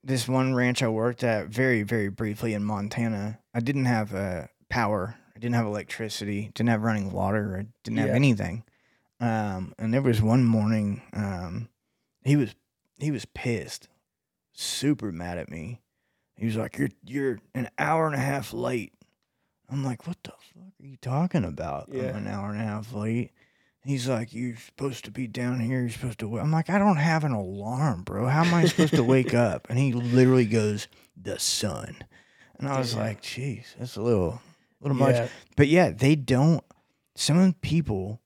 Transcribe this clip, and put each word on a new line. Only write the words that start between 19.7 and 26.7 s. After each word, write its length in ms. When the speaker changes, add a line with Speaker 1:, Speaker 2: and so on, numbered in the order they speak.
Speaker 1:
I'm 120
like, 240
"What 160
the 100
fuck 480
are 60
you 120
talking 460
about? 460
Speaker 2:
Yeah. 200
Speaker 1:
I'm 60
an 120
hour 240
and 80
a 40
half 280
late." 400
He's 240
like, 260
"You're 220
supposed 500
to 40
be 180
down 320
here. 200
You're 100
supposed 280
to 100
wa-," 120
I'm 120
like, 160
"I 100